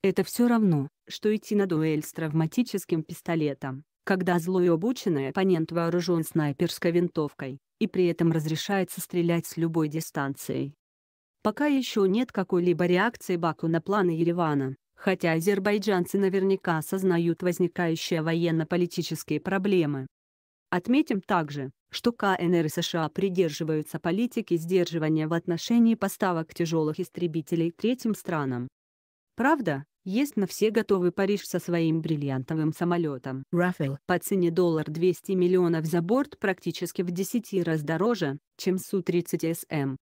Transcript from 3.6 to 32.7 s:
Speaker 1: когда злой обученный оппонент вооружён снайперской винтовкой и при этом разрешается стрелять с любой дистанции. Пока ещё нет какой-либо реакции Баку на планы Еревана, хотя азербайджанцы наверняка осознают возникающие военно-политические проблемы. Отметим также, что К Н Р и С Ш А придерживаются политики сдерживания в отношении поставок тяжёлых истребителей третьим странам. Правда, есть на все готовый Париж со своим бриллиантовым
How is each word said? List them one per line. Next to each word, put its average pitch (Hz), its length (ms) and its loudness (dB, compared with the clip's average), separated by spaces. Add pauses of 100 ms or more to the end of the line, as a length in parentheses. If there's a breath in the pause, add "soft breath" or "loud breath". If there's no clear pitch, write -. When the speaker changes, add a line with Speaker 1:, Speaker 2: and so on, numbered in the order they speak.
Speaker 1:
когда 185 340 0
злой 180 320 2
обученный 170 600 0
оппонент 175 420 2
вооружён 170 520 0
снайперской 160 680 0
винтовкой 151 680 -2 (220)
и 220 80 2
при 180 180 2
этом 170 260 2
разрешается 165 680 -2
стрелять 170 460 0
с - 100 -10
любой 165 300 0
дистанции. 143 880 -6 (680)
Пока 214 240 0
ещё 262 400 2
нет 214 260 0
какой-либо 180 540 2
реакции 185 500 0
Баку 170 320 -2
на 165 140 2
планы 196 300 0
Еревана, 160 640 0 (240)
хотя 185 340 0
азербайджанцы 196 840 2
наверняка 190 600 2
осознают 170 640 0
возникающие 170 800 0
военно-политические 165 1160 -2
проблемы. 180 680 0 (640)
Отметим 233 500 0
также, 147 480 -2 (220)
что - 200 0
К 202 280 0
Н 175 160 2
Р 165 100 4
и 151 40 0
С 170 120 -4
Ш 165 240 -2
А 147 40 -4
придерживаются 165 880 -2
политики 196 580 -2
сдерживания 160 680 0
в 156 60 -2
отношении 226 600 2
поставок 185 640 -2
тяжёлых 160 440 0
истребителей 165 720 -2
третьим 220 460 -2
странам. 131 520 -4 (680)
Правда, 226 500 0 (180)
есть 240 320 -2
на 196 120 2
все 214 240 0
готовый 202 400 2
Париж 196 340 0
со - 140 -4
своим 165 420 0
бриллиантовым 151 720 -2